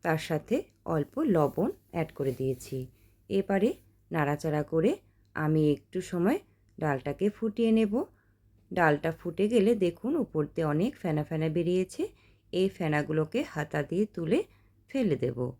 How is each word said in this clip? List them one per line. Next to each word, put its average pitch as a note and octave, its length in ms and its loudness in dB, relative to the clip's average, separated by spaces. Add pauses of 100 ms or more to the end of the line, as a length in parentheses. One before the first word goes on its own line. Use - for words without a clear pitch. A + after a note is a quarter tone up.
তার D#3+ 240 0
সাথে E3 280 -2 (380)
অল্প D3 200 -2 (200)
লবণ D#3+ 360 2 (200)
অ্যাড E3 180 -4 (100)
করে C3+ 140 -2
দিয়েছি। C3 440 -4 (540)
এবারে G3 400 2 (400)
নাড়াচাড়া D3+ 520 0
করে D#3+ 280 2 (460)
আমি D#3 260 2 (100)
একটু - 280 -4
সময় F3+ 380 0 (400)
ডালটাকে C#3+ 520 -2
ফুটিয়ে A3+ 420 0
নেব। A3 200 4 (800)
ডালটা D#3+ 420 2
ফুটে F3 360 -4
গেলে A3+ 260 4
দেখুন G3 420 0
উপর E3 280 -2
দিয়ে D#3+ 220 -4
অনেক D#3+ 300 0
ফেনা D#3 280 -2
ফেনা D#3+ 240 -4
বেরিয়েছে। F3+ 540 -2 (500)
এই F#3 160 0
ফেনাগুলোকে D#3 760 -2
হাতা D3+ 400 -4
দিয়ে F3 240 -2
তুলে F3 320 -2 (520)
ফেলে G#3+ 260 0
দেব। B2 220 -4 (220)